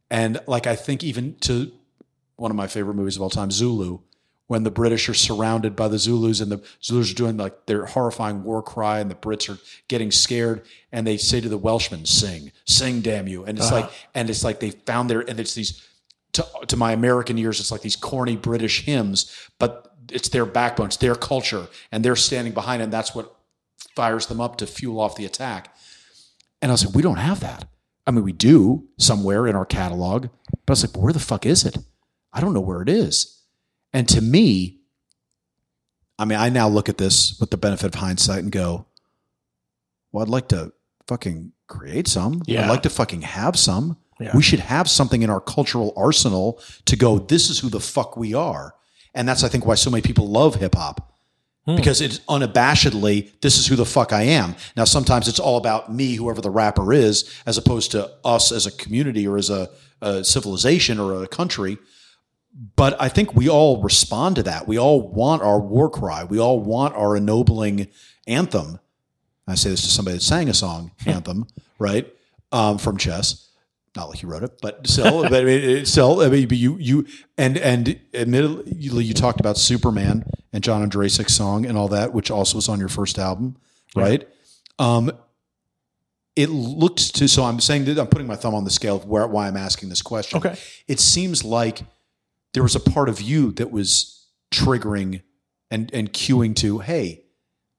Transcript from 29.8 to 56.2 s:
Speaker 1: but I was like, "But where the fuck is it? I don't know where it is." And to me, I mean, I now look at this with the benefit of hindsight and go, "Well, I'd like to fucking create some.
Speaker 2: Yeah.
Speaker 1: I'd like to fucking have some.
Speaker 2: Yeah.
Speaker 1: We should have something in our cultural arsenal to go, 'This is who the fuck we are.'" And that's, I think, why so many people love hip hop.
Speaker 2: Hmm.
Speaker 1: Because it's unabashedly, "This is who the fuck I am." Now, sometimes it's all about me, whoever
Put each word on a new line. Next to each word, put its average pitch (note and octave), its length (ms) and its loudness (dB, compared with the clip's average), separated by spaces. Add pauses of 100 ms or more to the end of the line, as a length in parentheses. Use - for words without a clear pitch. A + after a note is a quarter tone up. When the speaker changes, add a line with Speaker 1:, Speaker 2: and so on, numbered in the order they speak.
Speaker 1:
but - 20 -2
I C#3+ 40 4
was C3 100 2
like, A2 100 -4
"But F#2+ 100 -4
where B2 100 2
the D#3+ 60 0
fuck - 260 -4
is D#3 200 4
it? - 140 -4 (540)
I A2+ 80 -4
don't F#3 140 0
know G2+ 60 2
where F#2 220 -4
it G#2 60 -2
is." - 440 0 (600)
And B2+ 180 0
to B2+ 100 6
me, A2+ 600 4 (1400)
I A2 80 -4
mean, G#2+ 120 0
I A#2 120 2
now A#2+ 180 4
look G#2 200 2
at G#2+ 100 -4
this - 420 2
with G#2+ 100 -2
the - 60 -2
benefit G2 380 -2
of - 60 -8
hindsight F#2 420 -2
and G2 100 -6
go, F2+ 340 -2 (1300)
"Well, G#2 100 -4
I'd G#2+ 60 -4
like B2+ 200 -2
to F2 240 -2 (360)
fucking F2+ 440 -6 (140)
create F#2+ 400 -8
some. C#3 400 -2
Speaker 2:
Yeah. - 180 0
Speaker 1:
I'd G2+ 60 0
like B2+ 120 2
to - 80 0
fucking F2+ 320 -2
have A2 360 -4
some. C3 380 0 (240)
Speaker 2:
Yeah. A#2 160 0
Speaker 1:
We C#3+ 60 8
should - 180 4
have D#3 280 0
something B2 340 2
in A2 80 2
our G2 100 0
cultural A#2+ 560 -2
arsenal G#2+ 640 2 (240)
to - 120 2
go, A2+ 220 6
'This C#3+ 300 2
is - 120 -2
who B2+ 100 -4
the G#2 100 -4
fuck - 360 -4
we A2+ 180 -6
are.'" B2+ 400 -4 (400)
And B2 120 -2
that's, D#3+ 160 2
I B2 60 2
think, A#2+ 180 0
why A2 80 4
so B2+ 160 2
many A2+ 120 2
people A2+ 260 2
love B2 280 6
hip F#2+ 180 0
hop. D2+ 400 -6 (500)
Speaker 2:
Hmm. D#3+ 120 0
Speaker 1:
Because C#3+ 240 4
it's C#3 280 -4
unabashedly, A#2+ 1120 2
"This C3+ 180 4
is - 80 0
who C3+ 100 4
the A#2+ 100 4
fuck - 260 2
I G#2+ 100 2
am." A2+ 320 2 (220)
Now, A2+ 80 4
sometimes B2 420 2
it's A#2+ 140 0
all B2+ 160 2
about A2 360 -2
me, B2+ 220 -2
whoever A2+ 260 -4